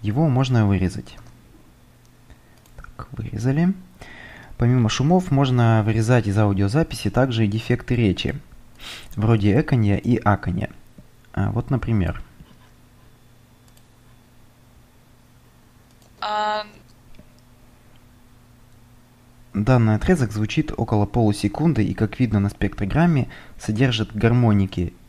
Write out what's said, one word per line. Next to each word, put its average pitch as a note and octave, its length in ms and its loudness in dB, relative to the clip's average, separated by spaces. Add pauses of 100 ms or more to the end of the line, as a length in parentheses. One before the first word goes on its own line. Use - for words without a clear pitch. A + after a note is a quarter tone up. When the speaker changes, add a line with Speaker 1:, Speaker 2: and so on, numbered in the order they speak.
Speaker 1:
Его A#2 280 0
можно B2+ 360 2
вырезать. F#2 520 -2 (1600)
Так, - 340 -20
вырезали. B2+ 600 -2 (840)
Помимо A#2+ 320 2
шумов F3+ 420 0
можно B2 540 4
вырезать A2 420 2
из G2 100 0
аудиозаписи G#2 720 0
также A#2 360 0
и G2+ 40 0
дефекты A#2+ 460 -2
речи, A2+ 400 0 (800)
вроде G#2 440 2
эканья A2 380 0
и A#2+ 200 0
аканья. G2 520 -2 (640)
А, G2 180 -2
вот, A2 180 -6
например. G#2+ 520 -2 (4000)
Speaker 2:
А. G#3+ 440 -6 (3000)
Speaker 1:
Данный A2 420 4
отрезок C3 360 0
звучит G#2+ 440 -2
около G#2+ 300 0
полусекунды A2 760 0
и, F#2+ 100 -2
как G#2+ 260 -4
видно G#2+ 200 0
на G2 100 0
спектрограмме, B2 800 -2 (300)
содержит A2 560 -2
гармоники G#2 800 2 (160)